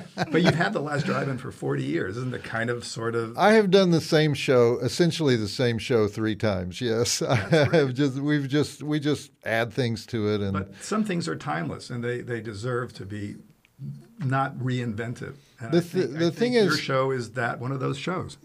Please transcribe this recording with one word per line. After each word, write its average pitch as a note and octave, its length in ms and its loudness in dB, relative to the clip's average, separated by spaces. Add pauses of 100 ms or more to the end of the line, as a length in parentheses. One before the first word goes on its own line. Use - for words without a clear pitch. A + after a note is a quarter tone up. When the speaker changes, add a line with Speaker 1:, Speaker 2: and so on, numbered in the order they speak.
(320)
Speaker 1:
But E3 100 4
you've F3+ 140 6
had E3+ 180 0
The F#3+ 80 -2
Last C#3+ 240 -4
Drive-In C3+ 320 -2
for B2 140 -10
forty C#3 320 -4
years. C3 340 -4
Isn't B2+ 160 -6
it A#2+ 120 -10
kind A2+ 240 -4
of, A#2+ 160 -4
sort A2+ 280 -6
of? A#2 240 -4
Speaker 2:
I F#3+ 160 6
have G#3+ 180 6
done F#3+ 200 6
the D#3+ 100 6
same D#3 320 4
show, B2 460 4
essentially D#3+ 560 2
the G#2+ 140 -2
same A#2+ 280 0
show G#2+ 300 4
three A2 280 -2
times, F#2 460 -2
yes. A#2+ 400 0
<laughs> - 0 -
I C#3+ 140 2
Speaker 1:
That's C3 340 4
great. E3 120 4
Speaker 2:
have C3+ 120 0
just, C3 240 0
we've C#3+ 320 0
just, C#3 340 0
we D3+ 180 -2
just C#3+ 300 -2 (140)
add A2+ 280 0
things A2+ 340 -2
to G#2+ 260 0
it. G#2 80 0
And G2 120 -2
Speaker 1:
But - 280 -4
some G#3+ 240 -2
things E3+ 220 -2
are D#3+ 80 -4
timeless, D3+ 540 -6
and A#2+ 140 -8
they, A#2+ 180 -4
they A#2 200 -6
deserve A#2 520 -4
to - 120 -14
be G#2 300 -8 (840)
not C3+ 380 -2
reinvented. A#2+ 760 -4 (240)
And A#2 140 -6
Speaker 2:
The E3+ 60 4
Speaker 1:
I - 20 2
Speaker 2:
th-, - 20 -8 (220)
Speaker 1:
think, B2+ 100 -8
I D#3+ 40 -6
Speaker 2:
the E3+ 120 2
thing B3 220 0
Speaker 1:
think - 20 0
your G3 180 4
Speaker 2:
is D3 60 0
Speaker 1:
show C3+ 320 0
is A#2+ 200 -4
that, A#2+ 280 -4
one B2 140 -4
of C3 80 -4
those C#3 160 -2
shows. E3+ 480 -6